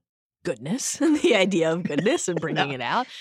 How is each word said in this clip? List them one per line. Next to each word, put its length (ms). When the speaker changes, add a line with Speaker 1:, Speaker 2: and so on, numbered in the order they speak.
Speaker 1:
goodness 560
<laughs> 20
and 180
the 160
idea 360
of 120
goodness 440
and 140
Speaker 2:
<laughs> 0
Speaker 1:
bringing 280
Speaker 2:
No. 60
Speaker 1:
it 60
out. 260